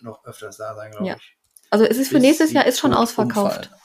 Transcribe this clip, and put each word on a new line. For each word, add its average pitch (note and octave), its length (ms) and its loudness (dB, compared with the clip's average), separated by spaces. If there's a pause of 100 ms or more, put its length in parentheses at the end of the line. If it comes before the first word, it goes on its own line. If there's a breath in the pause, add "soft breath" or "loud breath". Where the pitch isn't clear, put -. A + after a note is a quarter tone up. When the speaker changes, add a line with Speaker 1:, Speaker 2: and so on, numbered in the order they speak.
Speaker 1:
noch A2+ 240 -20
öfters G#2+ 320 -18
da G#2+ 180 -14
sein, G#2+ 160 -18
glaub F#3+ 160 -8
Speaker 2:
Ja. - 80 -10
Speaker 1:
ich. - 220 -20 (360)
Speaker 2:
Also G#3+ 120 4
es A#3 120 2
ist C4+ 120 -2
für D4+ 60 0
Speaker 1:
Bis C4+ 80 4
Speaker 2:
nächstes D#4 260 4
Speaker 1:
sie - 60 -2
Speaker 2:
Jahr C4+ 120 2
ist B3+ 120 0
schon C#4 120 0
Speaker 1:
tot - 80 0
Speaker 2:
ausverkauft. A3 580 -2
Speaker 1:
umfallen - 160 -16 (100)